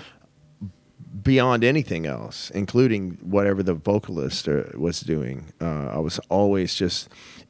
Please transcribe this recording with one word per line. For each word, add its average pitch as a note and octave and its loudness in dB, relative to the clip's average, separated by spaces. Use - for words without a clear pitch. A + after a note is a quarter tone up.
Beyond B2+ 4
anything A#2+ 2
else, - -8
including G2+ 2
whatever G2 2
the F2+ 2
vocalist, E2+ -2
uh, D2 2
was D#2+ -2
doing. C#2 -4
Uh, D2+ -4
I A1 -6
was D#2 -4
always G2 2
just - -2